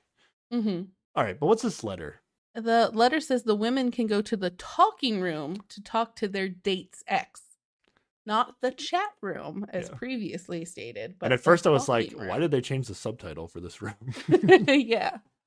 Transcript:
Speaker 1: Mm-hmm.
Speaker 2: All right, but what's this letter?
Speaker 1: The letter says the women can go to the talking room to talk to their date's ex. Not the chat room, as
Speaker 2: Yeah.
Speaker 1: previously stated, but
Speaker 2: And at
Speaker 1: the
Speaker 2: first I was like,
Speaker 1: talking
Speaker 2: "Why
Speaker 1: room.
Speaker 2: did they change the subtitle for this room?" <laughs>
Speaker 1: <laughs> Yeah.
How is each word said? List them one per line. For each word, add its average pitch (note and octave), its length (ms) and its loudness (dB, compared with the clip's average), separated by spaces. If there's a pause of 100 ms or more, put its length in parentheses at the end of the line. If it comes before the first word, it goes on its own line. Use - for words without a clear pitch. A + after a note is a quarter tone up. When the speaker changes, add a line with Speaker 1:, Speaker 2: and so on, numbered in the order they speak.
(540)
Speaker 1:
Mm-hmm. G#3 300 -2 (320)
Speaker 2:
All C#3 80 0
right, G#2 160 -4
but D3 80 0
what's A3 140 4
this A3 220 -4
letter? E2 380 -10 (340)
Speaker 1:
The A3+ 380 2
letter B3 280 4
says B3 220 0
the G#3+ 120 2
women A#3+ 360 0
can A#3+ 160 -2
go G#3 140 0
to A3 140 -4
the F#3+ 140 -2
talking A3+ 720 0
room D#3 360 -4 (120)
to - 120 -18
talk A3+ 360 -4
to G#3 100 -2
their F#3+ 220 -4
date's F#3 580 -6
ex. - 340 -4 (840)
Not A3 360 -2
the B3+ 100 0
chat F4+ 500 -4
room, F#3+ 480 -8
as F#3 200 -6
Speaker 2:
Yeah. - 60 -14
Speaker 1:
previously F3+ 720 -8
stated, A2+ 520 -12
but E3+ 100 -4
Speaker 2:
And B2+ 60 2
at B2 60 4
Speaker 1:
the - 40 -12
Speaker 2:
first E3+ 220 6
I F3+ 40 6
was C#3 180 4
like, A#2 240 2
Speaker 1:
talking G2+ 160 -10
Speaker 2:
"Why F#2 60 -4
Speaker 1:
room. C3+ 80 -2
Speaker 2:
did E3 100 0
they C3 100 2
change C3 280 -4
the G2 60 -10
subtitle E2+ 520 -10
for - 140 -16
this F2 200 -14
room?" G#2+ 140 -8 (320)
<laughs> - 0 -
Speaker 1:
<laughs> F4 400 8
Yeah. A#3 520 2 (280)